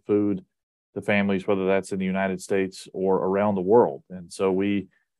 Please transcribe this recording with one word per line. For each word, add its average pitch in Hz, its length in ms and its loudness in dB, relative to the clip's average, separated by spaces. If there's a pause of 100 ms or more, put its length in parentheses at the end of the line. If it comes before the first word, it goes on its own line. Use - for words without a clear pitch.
food 104 380 0 (480)
to 101 80 -8
families, 101 440 0
whether 95 200 0
that's 95 260 0
in 98 80 -4
the 95 60 -2
United 92 360 -2
States 95 520 -4
or 95 240 0
around 101 380 0
the 95 60 -2
world?" 92 480 4
And 90 220 -16
so 95 220 0
we, 98 340 0 (320)